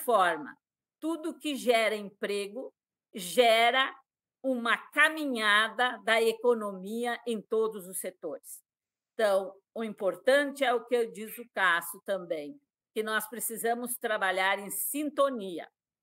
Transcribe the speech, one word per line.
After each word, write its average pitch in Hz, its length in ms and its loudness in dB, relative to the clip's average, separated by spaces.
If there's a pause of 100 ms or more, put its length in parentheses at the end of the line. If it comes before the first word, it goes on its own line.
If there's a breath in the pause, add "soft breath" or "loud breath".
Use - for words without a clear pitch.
forma, 175 520 2 (420)
tudo 320 400 -6
que 302 160 -6
gera 220 400 2
emprego 202 800 -8 (420)
gera 233 800 4 (480)
uma 233 340 0
caminhada 240 1300 2
da 226 160 4
economia 226 1040 0
em 226 140 -2
todos 214 460 -2
os 185 140 -12
setores. - 640 -12 (520)
Então, 196 400 2 (200)
o 226 100 -6
importante 269 800 0
é 247 80 2
o 233 120 -2
que 240 220 0
diz 208 320 -14
o 240 160 -16
Cássio 185 500 0
também, 165 540 -6 (360)
que 220 80 -2
nós 214 260 -2
precisamos 233 720 -4
trabalhar 196 600 0
em 202 120 -10
sintonia, 269 960 -2 (340)